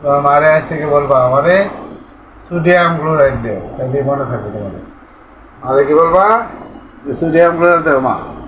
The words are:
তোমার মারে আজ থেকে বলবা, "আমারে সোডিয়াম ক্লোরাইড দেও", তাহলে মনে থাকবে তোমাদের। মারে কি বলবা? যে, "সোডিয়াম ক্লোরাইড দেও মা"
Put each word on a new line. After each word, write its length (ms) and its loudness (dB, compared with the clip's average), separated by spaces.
তোমার 200 0
মারে 280 4
আজ 200 2
থেকে 160 -6
বলবা, 400 2
"আমারে 440 2
সোডিয়াম 480 2
ক্লোরাইড 360 2
দেও", 180 -6
তাহলে 260 -4
মনে 220 -2
থাকবে 260 -8
তোমাদের। 280 -10
মারে 220 2
কি 80 0
বলবা? 500 2
যে, 100 -6
"সোডিয়াম 420 2
ক্লোরাইড 240 2
দেও 180 2
মা" 200 -2